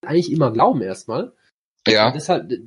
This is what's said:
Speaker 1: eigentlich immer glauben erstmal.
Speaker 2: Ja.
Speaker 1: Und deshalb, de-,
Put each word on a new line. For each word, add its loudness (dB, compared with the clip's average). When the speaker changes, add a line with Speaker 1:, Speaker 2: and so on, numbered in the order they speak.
Speaker 1:
eigentlich 0
immer 2
glauben 2
erstmal. -8
Speaker 2:
Ja. 4
Speaker 1:
Und -2
deshalb, -4
de-, -6